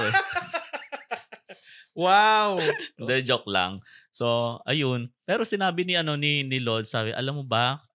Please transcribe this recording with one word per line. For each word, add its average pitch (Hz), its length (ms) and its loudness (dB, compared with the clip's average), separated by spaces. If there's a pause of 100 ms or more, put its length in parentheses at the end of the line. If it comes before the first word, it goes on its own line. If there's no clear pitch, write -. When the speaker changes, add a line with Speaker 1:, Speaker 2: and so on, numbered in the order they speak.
Speaker 1:
eh. - 100 2 (1800)
Speaker 2:
Wow! 202 640 4
Speaker 1:
<laughs> - 400 -2
Hindi, 127 240 0
joke 123 240 0
lang. 95 320 0 (320)
So, 117 500 0
ayun. 127 460 -2 (160)
Pero 220 180 0
sinabi 190 400 0
ni, 180 140 -2
ano, 160 180 0
ni, 147 300 0
ni 131 160 -2
Lord, 113 240 0
sabi, 110 260 -2
"Alam 135 300 -4
mo 139 40 -8
ba, 123 360 0 (140)